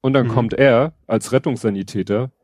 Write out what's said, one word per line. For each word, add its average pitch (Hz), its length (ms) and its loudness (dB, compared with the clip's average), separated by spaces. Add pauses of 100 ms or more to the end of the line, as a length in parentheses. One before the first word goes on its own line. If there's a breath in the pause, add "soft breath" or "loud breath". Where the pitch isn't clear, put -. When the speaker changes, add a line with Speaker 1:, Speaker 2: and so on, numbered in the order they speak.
Speaker 1:
Und 135 120 0
dann 127 160 2
Speaker 2:
Mhm. - 20 -4
Speaker 1:
kommt 113 240 -2
er 135 380 4 (160)
als 110 240 -4
Rettungssanitäter 110 960 -2 (140)